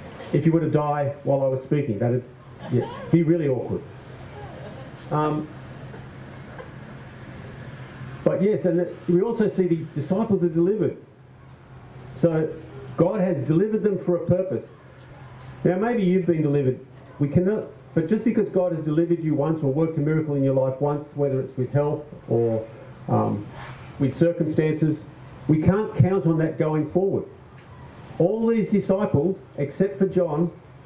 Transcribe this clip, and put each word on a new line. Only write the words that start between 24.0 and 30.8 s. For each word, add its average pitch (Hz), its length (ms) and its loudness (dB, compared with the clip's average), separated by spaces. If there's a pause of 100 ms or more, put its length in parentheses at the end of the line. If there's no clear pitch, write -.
circumstances, 156 840 2 (480)
we 156 160 6
can't 202 320 4
count 180 320 4
on 160 100 4
that 156 220 0
going 156 320 0
forward. 175 340 2 (960)
All 220 260 2
these 226 240 2
disciples, 190 680 2 (180)
except 180 400 0
for 196 80 4
John, 170 460 2 (340)